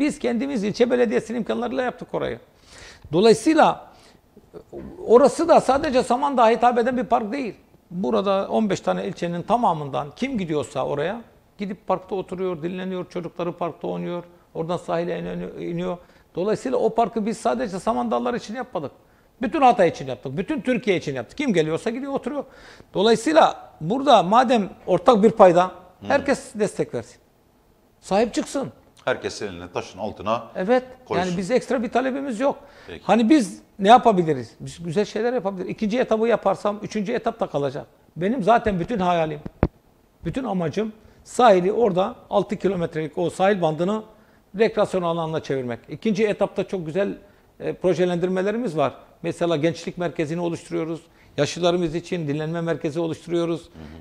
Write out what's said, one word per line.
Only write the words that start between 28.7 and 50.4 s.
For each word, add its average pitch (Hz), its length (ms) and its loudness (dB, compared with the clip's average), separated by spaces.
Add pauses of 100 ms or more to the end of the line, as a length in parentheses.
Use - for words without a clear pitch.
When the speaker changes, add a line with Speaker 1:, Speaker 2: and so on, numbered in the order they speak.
Speaker 2:
Herkes 110 360 -4
elini 87 300 -10
taşın - 280 -8
altına 104 440 -4 (120)
Speaker 1:
Evet, 240 280 0 (240)
Speaker 2:
koysun. 185 180 -2
Speaker 1:
yani 180 120 -4
biz 190 140 -6
ekstra 240 320 0
bir 254 80 -6
talebimiz 262 480 -4
yok. 269 180 -2 (300)
Speaker 2:
Peki. 87 180 -16
Speaker 1:
Hani 220 240 4
biz 220 320 4 (180)
ne 190 80 2
yapabiliriz? 180 720 4
Biz 139 240 -14
güzel 175 220 -2
şeyler 226 280 -4
yapabiliriz. 196 360 -6
İkinci 220 300 -2
etabı 220 280 0
yaparsam 202 560 0
üçüncü 196 300 -4
etap 226 260 -4
da 196 80 -2
kalacak. 143 380 -4 (300)
Benim 202 280 -2
zaten 220 360 2
bütün 190 200 -4
hayalim, 165 400 0 (840)
bütün 254 180 -4
amacım 202 500 -4 (300)
sahili 196 480 6
orada 214 440 0 (140)
altı 202 260 0
kilometrelik 170 600 -4
o 170 120 -2
sahil 190 320 2
bandını 175 420 0 (560)
rekreasyon 208 420 2
alanına 165 420 -2
çevirmek. 127 360 -6 (100)
İkinci 208 380 0
etapta 196 400 -2
çok 180 180 -6
güzel, 185 320 -4 (420)
e, 151 140 -4
projelendirmelerimiz 185 1040 0
var. 139 160 0 (300)
Mesela 170 340 -2
gençlik 165 400 -2
merkezini 170 440 -4